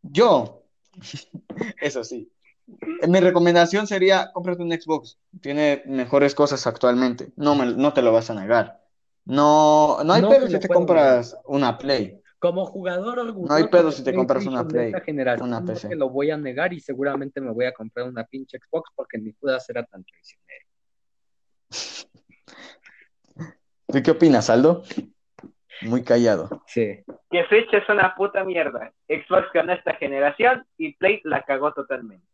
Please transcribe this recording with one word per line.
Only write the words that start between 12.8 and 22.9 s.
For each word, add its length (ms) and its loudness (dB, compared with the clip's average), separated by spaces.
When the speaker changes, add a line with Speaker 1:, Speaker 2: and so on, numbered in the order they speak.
Speaker 2:
orgulloso 300 -8
Speaker 1:
No 60 0
hay 140 2
pedo 180 6
Speaker 2:
de 60 -2
Speaker 1:
si 120 -10
te 100 -2
compras 300 0
Speaker 2:
PlayStation 100 -6
Speaker 1:
una 100 -4
Speaker 2:
de 60 -10
Speaker 1:
Play, 220 -2
Speaker 2:
esta 120 -8
generación, 440 -4
Speaker 1:
una 120 -6
Speaker 2:
no 60 -8
Speaker 1:
P 100 -6
C. 120 -12
Speaker 2:
te 80 -8
lo 140 -2
voy 200 -2
a 60 -4
negar 360 -6
y 80 -14
seguramente 600 -8
me 100 -10
voy 160 -4
a 60 -6
comprar 360 -12
una 160 -10
pinche 340 -16
Xbox 360 -10
porque 240 -12
ni 140 -12
Judas 360 -6
era 160 -8
tan 200 -20
traicionero. 640 -20
Speaker 1:
<laughs> 1900 -20